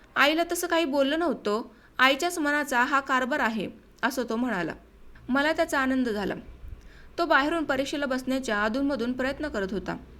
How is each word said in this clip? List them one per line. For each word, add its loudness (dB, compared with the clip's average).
आईला 4
तसं -2
काही 4
बोललो 2
नव्हतो, -2
आईच्याच 4
मनाचा 0
हा 2
कारभार 0
आहे, -2
असं -2
तो -2
म्हणाला. -2
मला 2
त्याचा 0
आनंद 2
झाला. -2
तो 2
बाहेरून 4
परीक्षेला -2
बसण्याच्या 0
अधूनमधून 0
प्रयत्न -4
करत -2
होता. -4